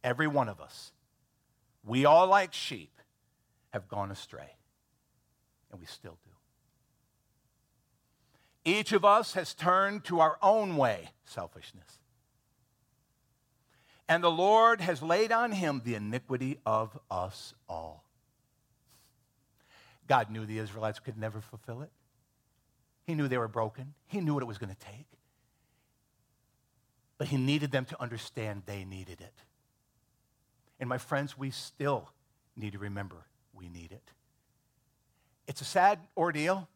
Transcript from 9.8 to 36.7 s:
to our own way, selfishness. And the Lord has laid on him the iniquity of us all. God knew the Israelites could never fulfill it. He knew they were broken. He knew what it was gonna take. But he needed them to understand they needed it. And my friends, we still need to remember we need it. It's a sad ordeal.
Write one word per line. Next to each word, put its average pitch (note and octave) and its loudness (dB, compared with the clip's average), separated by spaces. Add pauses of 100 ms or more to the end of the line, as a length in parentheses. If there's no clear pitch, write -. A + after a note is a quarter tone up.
to E3+ -2
our D#3+ 4
own G3+ 4
way, G#2+ 0 (140)
selfishness. - -16 (2000)
And E3+ 4
the F3 6
Lord G#3+ 6
has E3 -2
laid G#3 2
on A#3 2
him D#3+ -2
the A#2+ -2
iniquity B2+ -6
of A2 0 (140)
us F#2 -6 (140)
all. D#2+ -12 (2000)
God A#2+ 2
knew A2 -8
the A2 -6
Israelites G#2+ -6
could A2 -12
never A2 -6
fulfill A#2 -16
it. D3+ -18 (1120)
He E3 -6
knew D3 0
they B2+ 0
were A2+ -2
broken. A#2 -6 (120)
He G3+ -4
knew D3+ 0
what C#3 -2
it B2 -6
was G#2 -12
gonna G2 -10
take. A2 -20 (2000)
But - -6
he C#3+ 0
needed C#3+ 2
them C3 0
to - -12
understand A2 -8
they G2+ -10
needed F#2+ -14
it. - -20 (1500)
And B2+ -6
my B2 -2
friends, C#3+ -4
we C3+ -6
still - -4 (460)
need G#2+ -6
to G2+ -12
remember G2 -10 (280)
we F2+ -18
need E2+ -18
it. - -20 (1400)
It's - -10
a C#3 -12
sad G3 4 (160)
ordeal. E3+ 0